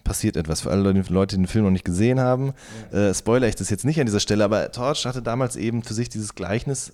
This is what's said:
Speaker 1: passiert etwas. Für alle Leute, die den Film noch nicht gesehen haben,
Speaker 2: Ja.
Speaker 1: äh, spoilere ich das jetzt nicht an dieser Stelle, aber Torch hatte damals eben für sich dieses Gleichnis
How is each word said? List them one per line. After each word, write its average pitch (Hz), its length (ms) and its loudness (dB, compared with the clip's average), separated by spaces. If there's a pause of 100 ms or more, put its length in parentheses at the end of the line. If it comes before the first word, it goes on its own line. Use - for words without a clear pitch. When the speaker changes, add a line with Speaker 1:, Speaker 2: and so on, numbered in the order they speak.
Speaker 1:
passiert 110 340 -2
etwas. 78 240 -2
Für - 100 -4
alle 98 200 4 (180)
Leute, 95 260 2
die 92 60 2
den 92 60 2
Film 110 180 2
noch 95 60 4
nicht 92 140 0
gesehen 110 340 2
haben, 131 340 0 (400)
Speaker 2:
Ja. 101 160 4
Speaker 1:
äh, 92 40 2
spoilere 120 360 2
ich 98 60 -2
das 95 140 -4
jetzt 101 140 -2
nicht 156 160 0
an 135 60 2
dieser 104 140 2
Stelle, 104 240 2
aber 101 280 2
Torch 127 340 -2
hatte 123 160 -6
damals 117 340 -2
eben 113 280 -2
für - 120 -10
sich 120 120 -2
dieses 107 280 -8
Gleichnis 110 580 -4